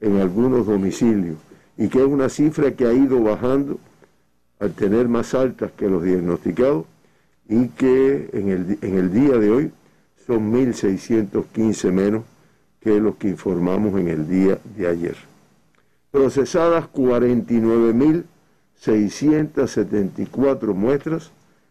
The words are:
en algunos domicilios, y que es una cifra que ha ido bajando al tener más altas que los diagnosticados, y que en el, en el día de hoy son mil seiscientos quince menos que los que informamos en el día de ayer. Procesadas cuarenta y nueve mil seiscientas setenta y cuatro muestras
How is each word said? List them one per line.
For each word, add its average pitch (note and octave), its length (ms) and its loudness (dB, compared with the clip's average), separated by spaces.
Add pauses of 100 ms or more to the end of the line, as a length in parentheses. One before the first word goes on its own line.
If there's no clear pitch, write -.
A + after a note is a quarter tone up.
en G#2 160 0
algunos G#2+ 500 0
domicilios, G2 680 0 (420)
y A2 100 -2
que C3 100 0
es C3 60 4
una C#3 240 0
cifra D3 440 0
que B2+ 140 -2
ha A2+ 60 2
ido C3 300 4
bajando B2 560 0 (800)
al G2+ 140 -4
tener G#2+ 360 0
más A#2 240 -2
altas B2+ 400 -2
que G#2+ 160 -4
los F#2 140 0
diagnosticados, F#2 840 -2 (640)
y A#2+ 200 0
que C3+ 640 0
en G2+ 160 -4
el, F#2 340 -4
en F#2+ 160 -2
el F2+ 140 0
día B2+ 260 4
de G#2 120 2
hoy C3 200 0 (560)
son A2 240 -2
mil B2 240 0
seiscientos G2+ 720 -2
quince G#2+ 440 -2
menos G2+ 340 0 (560)
que G#2+ 200 2
los G#2+ 160 -2
que G#2+ 120 -4
informamos F#2 680 -2
en F2+ 100 -2
el D#2 200 -4
día F#2+ 300 2 (180)
de F#2 120 -4
ayer. E2+ 280 -4 (920)
Procesadas D#3 800 2
cuarenta B2 640 0
y A2+ 60 4
nueve A2+ 340 2
mil D#3 300 2 (520)
seiscientas C#3 960 0
setenta G#2 500 -4
y G2+ 60 -4
cuatro A#2+ 480 0
muestras C#3 560 -4 (400)